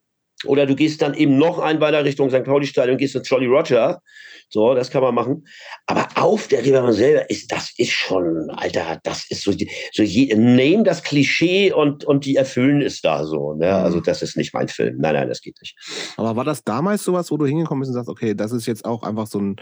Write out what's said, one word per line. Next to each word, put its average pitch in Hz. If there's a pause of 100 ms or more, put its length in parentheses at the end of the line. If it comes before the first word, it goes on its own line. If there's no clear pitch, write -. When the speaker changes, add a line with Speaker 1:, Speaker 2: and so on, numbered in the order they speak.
(460)
Speaker 1:
Oder 139
du 135
gehst 151
dann 143
eben 139
noch 165
ein 156
weiter 151
Richtung 139
Sankt 127
Pauli-Stadion, 135
gehst 135
ins 127
Jolly 131
Roger. 131 (480)
So, 110
das 127
kann 131
man 127
machen. 120 (400)
Aber -
auf -
der -
Reeperbahn 135
selber 127
ist, -
das 85
ist -
schon, 82
Alter, 82
das -
ist -
so, 98
die, 95 (240)
so -
je, 110
nehmen 127
das 170
Klischee 170
und, 147
und 139
die 139
erfüllen 135
es 110
da 76
so, 76
ne? 80
Speaker 2:
Mhm. 95
Speaker 1:
Also 90
das 82
ist -
nicht 73
mein 64
Film. 60
Nein, 78
nein, 67
das -
geht -
nicht. - (400)
Speaker 2:
Aber 113
war 123
das 151
damals 175
sowas, 180
wo 151
du 151
hingekommen 147
bist 135
und 120
sagst, 120
okay, 110
das 104
ist 120
jetzt 117
auch 113
einfach 107
so 104
ein, 98